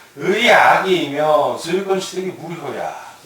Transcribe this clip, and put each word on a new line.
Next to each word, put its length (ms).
을이 340
악이면 1080
소유권 420
취득이 280
무효야. 580